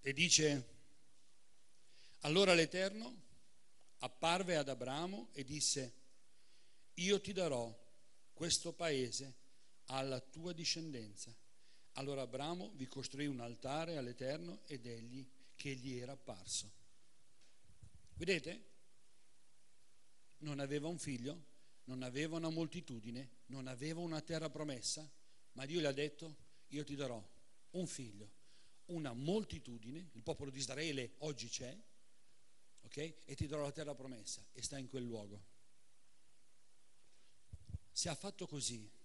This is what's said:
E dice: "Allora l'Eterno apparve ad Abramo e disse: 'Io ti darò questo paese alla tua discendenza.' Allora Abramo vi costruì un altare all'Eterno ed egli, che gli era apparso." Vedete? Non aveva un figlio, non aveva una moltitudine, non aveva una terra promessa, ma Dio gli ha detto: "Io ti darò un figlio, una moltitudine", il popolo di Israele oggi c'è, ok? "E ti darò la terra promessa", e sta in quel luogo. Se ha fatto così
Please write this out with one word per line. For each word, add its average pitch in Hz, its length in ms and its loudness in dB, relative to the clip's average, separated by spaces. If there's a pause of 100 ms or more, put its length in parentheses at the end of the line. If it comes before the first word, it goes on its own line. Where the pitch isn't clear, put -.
E 139 60 4
dice: 151 520 10 (1500)
"Allora 180 340 10
l'Eterno 196 720 6 (760)
apparve 175 580 6
ad 143 140 6
Abramo 147 640 0
e 143 100 -2
disse: 135 500 4 (1000)
'Io 190 260 8
ti - 140 -2
darò 127 440 4 (540)
questo 165 400 4
paese 135 640 2 (520)
alla 135 340 2
tua 160 320 -4
discendenza.' 131 800 -2 (600)
Allora 135 260 0
Abramo 151 540 0
vi 131 120 -2
costruì 139 380 -2
un 135 160 2
altare 139 560 0
all'Eterno 143 680 -2
ed 123 180 -6
egli, 120 420 -6 (300)
che 139 180 0
gli 127 220 -2
era 123 160 -4
apparso." 101 580 -4 (1400)
Vedete? 175 500 2 (1700)
Non 147 240 -2
aveva 143 260 2
un 170 120 0
figlio, 123 480 -2 (360)
non 127 180 -4
aveva 147 360 0
una 165 120 4
moltitudine, 135 840 -2 (160)
non 131 200 -4
aveva 147 320 -2
una 160 220 2
terra 160 280 0
promessa, 151 560 0 (460)
ma 131 140 -4
Dio 165 160 4
gli 151 40 6
ha 139 60 8
detto: 151 460 0 (300)
"Io 143 180 0
ti 143 100 -2
darò 123 260 0 (500)
un 175 160 2
figlio, 104 480 -6 (520)
una 156 240 2
moltitudine", 143 1000 0
il 113 80 -10
popolo 147 280 0
di 131 100 -6
Israele 135 600 0
oggi 120 300 -2
c'è, 127 260 -2 (1080)
ok? 120 140 -6 (280)
"E 143 100 -6
ti 156 100 2
darò 147 180 2
la 143 100 2
terra 151 200 -2
promessa", 127 600 -6
e 127 80 -8
sta 139 160 -2
in 131 100 -2
quel 131 160 0
luogo. 104 400 -4 (2500)
Se - 160 2
ha 151 80 2
fatto - 320 -4
così 120 420 -2 (160)